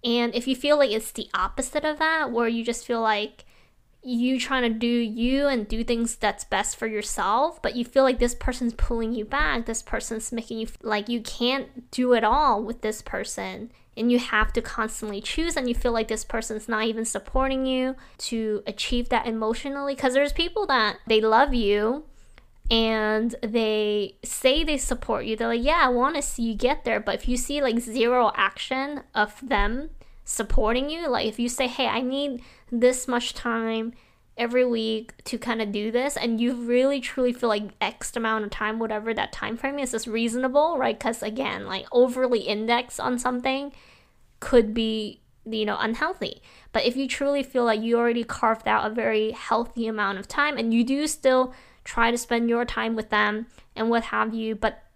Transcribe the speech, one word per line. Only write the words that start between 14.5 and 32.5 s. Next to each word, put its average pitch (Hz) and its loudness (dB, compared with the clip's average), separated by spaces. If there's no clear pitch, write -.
to 233 2
constantly 214 -6
choose, 330 -2
and 254 0
you 240 0
feel 240 2
like 226 0
this 220 -4
person's 220 -6
not 220 0
even 226 -2
supporting 262 0
you 262 0
to 220 -2
achieve 240 -2
that 240 0
emotionally. 240 -4
'Cause 254 0
there's 285 4
people 349 -2
that 220 2
they 220 6
love 226 6
you 220 2
and 220 2
they 214 0
say 294 2
they 302 0
support - -2
you. 220 -2
They're 226 -2
like, 233 0
"Yeah, 311 4
I 254 4
wanna 277 2
see - -4
you 226 -2
get 240 0
there." 226 0
But 202 -2
if - -4
you 247 2
see, 285 -4
like, 240 2
zero 233 2
action 269 -2
of 214 -2
them 226 0
supporting 233 2
you, 320 -4
like, 226 0
if 214 -4
you 240 0
say, 262 -2
"Hey, 254 -2
I 226 0
need 269 -2